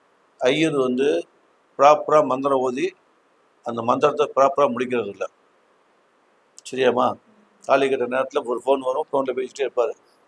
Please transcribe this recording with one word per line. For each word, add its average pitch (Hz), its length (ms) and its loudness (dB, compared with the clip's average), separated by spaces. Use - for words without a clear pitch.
ஐயர் 147 400 0
வந்து 135 500 0
ப்ராப்பரா 147 480 4
மந்திரம் 135 340 0
ஓதி 131 360 -4
அந்த 117 180 -6
மந்திரத்தை 135 540 0
ப்ராப்பரா 139 360 2
முடிக்கிறது 120 360 -4
இல்ல. 95 220 -10
சரியாம்மா? 123 460 0
தாலி 139 280 2
கட்டுற 127 340 -2
நேரத்துல 139 200 -6
ஒரு 117 220 -6
ஃபோன் 135 140 2
வரும், 131 320 -4
ஃபோன்ல 135 180 -2
பேசிட்டே 127 380 -6
இருப்பாரு, 113 260 -2